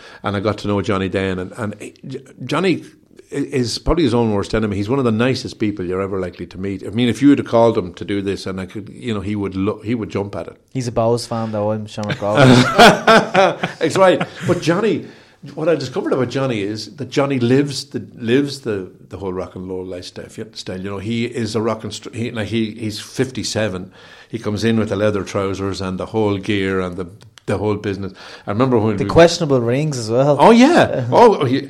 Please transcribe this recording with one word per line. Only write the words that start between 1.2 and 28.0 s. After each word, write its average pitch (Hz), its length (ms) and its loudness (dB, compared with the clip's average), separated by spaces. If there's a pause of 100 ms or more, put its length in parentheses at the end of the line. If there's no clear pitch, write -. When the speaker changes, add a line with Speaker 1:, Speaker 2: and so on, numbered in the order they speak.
Speaker 1:
and, 92 180 -10
and 104 240 -8
he, - 120 -16 (140)
J-, 131 160 -12 (220)
Johnny 160 380 0 (480)
i-, - 40 -8
is 135 420 -2
probably 160 260 0
his 113 120 2
own 117 160 2
worst 101 240 -2
enemy. 107 200 0
He's 101 140 -4
one 135 80 0
of 131 80 0
the 117 60 2
nicest 120 480 -2
people 104 260 -2
you're 92 160 -4
ever 98 180 -4
likely 90 280 -8
to - 100 -16
meet. 98 260 -6
I 101 60 -10
mean, 120 200 0
if 110 120 -2
you 139 80 8
had 139 160 6
called 113 320 4
him 90 160 -4
to - 100 -12
do 101 200 -4
this, 98 240 -4
and 95 120 -6
I 92 60 -6
could, 90 240 -12
you 117 240 -8
know, 101 80 -4
he 104 140 -4
would 98 200 -4
lo-, 98 260 -2
he 110 120 -4
would 107 160 -4
jump 101 260 -4
at 85 120 -8
it. - 100 -20 (160)
Speaker 2:
He's 127 140 -4
a 117 40 -6
Bows 117 360 0
fan, 113 240 -4
though. 107 200 -2
I'm 107 140 -4
Shamrock 104 340 -6
Rovers. 123 460 6
Speaker 1:
<laughs> 196 1160 4
It's 165 160 0
right. 185 240 6 (260)
But 170 140 0
Johnny, 170 460 0 (480)
what 160 140 -2
I 160 60 4
discovered 147 380 -4
about 127 160 0
Johnny 127 320 -2
is 104 360 -6
that 120 120 -10
Johnny 139 300 0
lives 131 460 2
the, - 140 -8 (160)
lives 135 460 0
the, 98 300 -6 (180)
the 98 80 -14
whole 92 160 -6
rock 90 220 -8
and 92 120 -12
roll 92 180 -8
lifestyle, 92 440 -14 (240)
style. 95 280 -12
You 98 100 -8
know, 101 80 -8
he 117 260 -4
is 113 300 -6
a 107 60 0
rock 110 220 -2
and 104 100 -10
str-, - 200 -12
he, 113 180 -6
like, 107 160 -6
he, 110 280 -2
he's 107 240 -6
fifty-seven. 104 920 -4 (380)
He 113 100 -8
comes 104 240 -4
in 113 140 4
with 107 120 0
the 101 60 -2
leather 101 280 2
trousers 98 580 -4
and 92 180 -4
the 92 60 -6
whole 104 320 0
gear 95 420 -2
and 90 160 -4
the, 90 140 -8 (380)
the 101 100 -2
whole 104 180 0
business. 98 380 -6 (340)